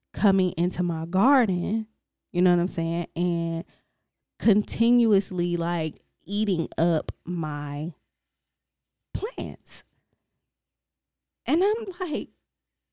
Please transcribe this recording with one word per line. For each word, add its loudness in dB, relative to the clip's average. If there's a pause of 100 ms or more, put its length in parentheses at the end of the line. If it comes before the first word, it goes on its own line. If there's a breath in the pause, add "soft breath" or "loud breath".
(120)
coming 2
into 0
my -2
garden, 2 (460)
you 0
know 6
what 2
I'm 0
saying? -4 (100)
And -2 (760)
continuously, 2
like, -4 (240)
eating -2 (100)
up 0 (120)
my -6 (1200)
plants. -10 (1600)
And 2
I'm -2
like, -4 (640)